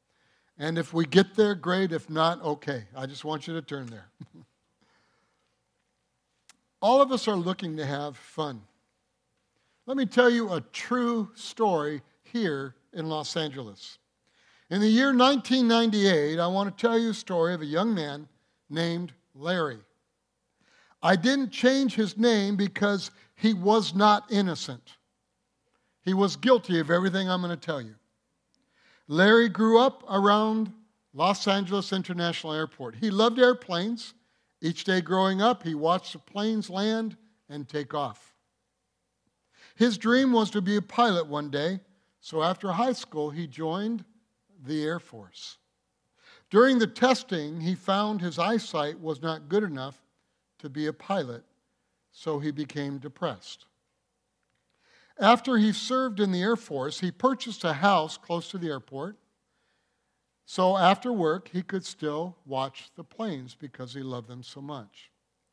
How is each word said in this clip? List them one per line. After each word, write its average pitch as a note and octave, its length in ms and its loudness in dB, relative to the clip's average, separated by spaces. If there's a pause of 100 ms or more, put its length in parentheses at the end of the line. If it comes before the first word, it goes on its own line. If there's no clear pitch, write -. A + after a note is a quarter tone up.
(580)
And D#3+ 220 -4
if E3 140 -6
we E3 120 0
get F#3+ 300 4
there, G#3 180 4
great. F3+ 380 -2
If D#3+ 180 -8
not, E3 320 0
okay. C#3+ 440 -6 (120)
I C3 80 -10
just C3+ 180 -14
want D3+ 240 -8
you E3 60 -8
to E3 80 -6
turn C#3+ 240 -12
there. A2 220 -18 (280)
<laughs> D#3+ 80 -20 (2500)
All B3+ 200 6
of C4+ 100 4
us A#3+ 160 -2
are G#3 80 2
looking F3 420 -4
to D3+ 80 -6
have C#3+ 320 -6
fun. C3+ 460 -10 (1200)
Let C4 100 -4
me C4+ 120 0
tell B3 220 4
you A#3 220 0
a D#3+ 100 -2 (120)
true A#3+ 600 -2
story D3+ 680 -2 (220)
here C#3+ 520 -4 (180)
in D#3+ 140 -6
Los D#3 300 -6
Angeles. C3 600 -8 (720)
In F#3+ 100 0
the G#3+ 60 6
year C4 260 6
nineteen B3+ 540 4
ninety-eight, G3 720 4
I E3+ 80 0
want G3 280 -2
to - 60 -18
tell A#3 160 2
you A3+ 140 0
a - 20 -6
story F3 400 -2
of E3 80 -6
a D#3 40 -6
young F3+ 280 0
man D3 340 -6 (440)
named E3+ 420 -4 (220)
Larry. D3 440 -4 (1200)
I F3 140 4
didn't B3 360 0
change C4 420 2
his G#3+ 240 -2
name G#3 380 2
because G3+ 560 -2 (240)
he A3 180 2
was F#3+ 400 2
not G#3 380 4
innocent. F3 640 -4 (1080)
He F#3 120 -2
was F#3+ 240 2
guilty E3+ 420 2
of D3+ 100 -2
everything F#3 400 0
I'm F#3 120 -2
gonna F3 160 -4
tell D3+ 240 -6
you. A2 140 -16 (1120)
Larry G#3 400 6
grew A3 320 6
up C4 260 2
around G#3+ 640 2 (420)
Los F3 320 0
Angeles G3 460 -2
International F3 640 -4
Airport. D3 420 -8
He G#3+ 160 -4
loved A3+ 280 2
airplanes. A#3 720 2 (480)
Each E3 240 -4
day F#3 160 2
growing F#3+ 400 2
up, A#3 220 2
he E3 120 -4
watched E3 380 0
the G3 60 -18
planes G#3+ 500 -4
land G#3+ 480 -4 (320)
and C#3+ 180 -12
take D3 260 -6
off. C#3 400 -8 (1400)
His A3+ 220 2
dream B3+ 340 2
was A3 200 4
to G#3 100 -2
be G3+ 160 0
a G3 40 0
pilot F#3+ 460 0
one D3 220 -6
day, D#3+ 320 -4 (400)
so D#3+ 220 -6
after F#3 280 -2
high A#3 220 0
school, D3+ 360 -6
he D#3+ 160 -8
joined F3+ 600 -6 (580)
the D3+ 200 -6
Air E3 160 -4
Force. - 580 -20 (920)
During B3 300 6
the A3+ 80 4
testing, E3+ 720 0
he E3+ 160 -2
found G3+ 460 -2
his E3 180 -6
eyesight E3+ 600 -2
was D#3 200 -8
not D#3 280 -8
good G#3 140 0
enough C#3 360 -8 (600)
to D3+ 100 -14
be D3+ 180 -6
a D3+ 60 -4
pilot, C#3+ 500 -6 (720)
so D3+ 240 -6
he D3+ 120 -4
became C#3+ 480 -8
depressed. C#3 640 -10 (1500)
After A#3+ 380 4
he G#3+ 160 4
served B3+ 460 -4
in G3+ 120 0
the F3+ 100 -2
Air A3 140 0
Force, D3 440 -6
he F3+ 120 -2
purchased A#3+ 540 -2
a D#3+ 80 0
house D#3+ 440 2
close E3+ 340 -8
to G3 60 -10
the E3+ 120 -6
airport, C#3 480 -10 (1300)
so F#3 320 0
after F#3+ 340 4
work, F3+ 400 0
he F3+ 120 -4
could F#3+ 200 -6
still D#3 640 -8
watch C3+ 500 -8
the E3+ 80 -18
planes C#3 520 -10
because B2+ 380 -16
he C#3 100 -12
loved B2 240 -10
them B2 160 -16
so - 180 -20
much. C#3 480 -16 (440)